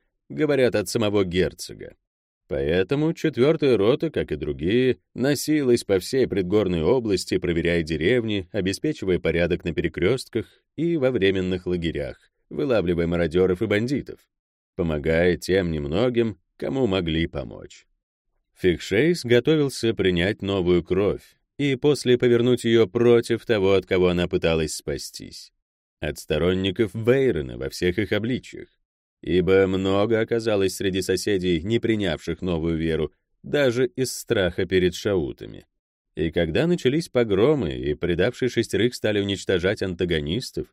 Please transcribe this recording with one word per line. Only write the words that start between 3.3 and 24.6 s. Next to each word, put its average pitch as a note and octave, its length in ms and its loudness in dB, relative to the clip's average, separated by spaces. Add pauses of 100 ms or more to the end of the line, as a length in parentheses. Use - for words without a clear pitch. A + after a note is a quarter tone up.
рота, C3 340 2
как E2 220 -4
и D#2 40 -4
другие, F#2 600 0 (160)
носилась C3+ 720 0
по F#2+ 160 2
всей B2+ 260 0
предгорной F2+ 560 0
области, G#2 560 0
проверяя E2+ 460 0
деревни, G2 640 -2
обеспечивая G2 720 -2
порядок E2+ 440 0
на F#2 80 -4
перекрестках F2+ 760 -4 (300)
и E3+ 200 -2
во C3 160 0
временных F#2 540 0
лагерях, D#2 520 -4 (300)
вылавливая F2+ 580 0
мародеров F2 560 2
и A2 40 -2
бандитов, G#2+ 520 -2 (560)
помогая D#2+ 600 0
тем F2+ 340 0
немногим, G#2 720 -2 (160)
кому C3+ 320 -2
могли E2 400 0
помочь. G#1+ 580 -14 (720)
Фихшейс B2 680 0
готовился A#2+ 680 2
принять F#2 480 0
новую F2+ 400 2
кровь F#2 540 -2 (200)
и C#3 200 0
после B2+ 420 2
повернуть A#2+ 460 4
ее A2+ 240 4
против A#2 580 4
того, G2 280 2
от F#2 120 0
кого F#2 220 2
она F2 180 2
пыталась E2 480 0